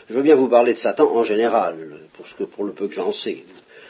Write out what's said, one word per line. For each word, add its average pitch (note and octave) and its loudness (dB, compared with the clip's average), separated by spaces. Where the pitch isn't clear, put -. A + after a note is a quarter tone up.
je A2 -12
veux B2+ 0
bien D3 6
vous C3 4
parler A#2+ 4
de G#2+ -6
Satan A2+ 0
en A#2 2
général, F#2+ -2
pour - -20
ce - -20
que, - -8
pour G2+ -8
le G2 -8
peu G2+ -6
que G2+ -14
j'en - -4
sais. - -10